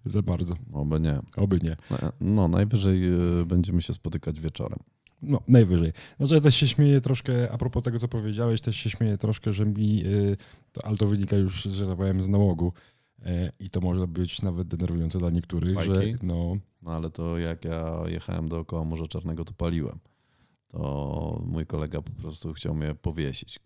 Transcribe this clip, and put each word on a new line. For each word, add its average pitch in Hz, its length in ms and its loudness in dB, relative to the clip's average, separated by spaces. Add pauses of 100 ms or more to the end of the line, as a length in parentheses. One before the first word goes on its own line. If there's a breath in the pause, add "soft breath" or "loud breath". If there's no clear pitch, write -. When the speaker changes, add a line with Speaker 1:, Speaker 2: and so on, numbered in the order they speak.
Speaker 1:
za 101 160 0
bardzo. 87 320 -2 (200)
Speaker 2:
Oby 73 260 0
nie. 76 200 2 (180)
Speaker 1:
Oby 95 260 2
nie. 80 120 -2 (160)
Speaker 2:
No, - 60 -2 (240)
no, 98 260 4
najwyżej, 95 640 4 (280)
y, 85 40 2
będziemy 87 360 2
się - 120 -6
spotykać 80 460 -6
wieczorem. - 400 -6 (420)
Speaker 1:
No, 143 260 0
najwyżej. 90 460 8 (240 loud breath)
Znaczy, 139 180 2
ja 151 60 8
też 143 140 8
się 143 120 4
śmieję 143 340 6
troszkę, 123 500 0
a - 60 -6
propos 123 260 -2
tego, 120 160 -2
co 120 80 -2
powiedziałeś, 113 540 -2
też 110 140 -2
się - 140 -4
śmieję 104 280 0
troszkę, 107 360 0
że 101 120 2
mi, 104 400 2
y, 101 320 2 (340 loud breath)
to, - 140 -14
ale 107 120 -2
to 104 100 2
wynika 101 280 0
już, 95 280 2
że 98 240 -4
tak 92 100 -2
powiem, 95 260 0
z 95 40 0
nałogu, 92 460 2 (520 soft breath)
e, 87 340 -2
i 95 100 -12
to 92 120 -2
może 90 260 0
być 85 340 -4
nawet 90 260 -2
denerwujące 85 520 -2
dla 87 100 0
niektórych, 85 460 0
Speaker 2:
Bajki? 95 180 0
Speaker 1:
że 95 100 2 (200)
no. 85 300 -2 (280)
Speaker 2:
No, 85 100 -12
ale 82 180 -4
to 85 280 -4
jak 82 280 -6
ja 82 420 -4
jechałem 82 420 -6
dookoła 82 340 -6
Morza 80 240 -6
Czarnego, 85 380 -8
to - 80 -16
paliłem. 85 460 -4 (680)
To 76 760 -6
mój 82 200 -4
kolega 76 360 -6
po - 100 -12
prostu 80 420 -12
chciał 80 220 -6
mnie 76 200 -4
powiesić. 76 680 -8